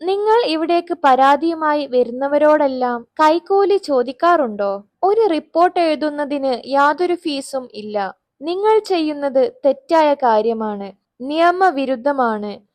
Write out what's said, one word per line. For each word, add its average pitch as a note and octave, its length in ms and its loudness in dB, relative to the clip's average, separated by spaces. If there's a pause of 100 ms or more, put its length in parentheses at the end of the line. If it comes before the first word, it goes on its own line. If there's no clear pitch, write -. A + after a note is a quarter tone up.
നിങ്ങൾ G#4 440 0
ഇവിടേക്ക് E4+ 580 -2
പരാതിയുമായി D4 800 2
വരുന്നവരോടെല്ലാം B3+ 1200 0 (140)
കൈക്കൂലി F4 560 2
ചോദിക്കാറുണ്ടോ?" B3 1080 -2 (200)
"ഒരു G#4+ 240 4
റിപ്പോർട്ട് F4 540 0
എഴുതുന്നതിന് D4 880 -2
യാതൊരു D4 460 2
ഫീസും C#4 580 -8
ഇല്ല. G#3 420 -6 (280)
നിങ്ങൾ G4 360 0
ചെയ്യുന്നത് D4 760 -2 (140)
തെറ്റായ D4 480 2
കാര്യമാണ്, A3 800 -2 (280)
നിയമവിരുദ്ധമാണ്." C4+ 1400 -2 (140)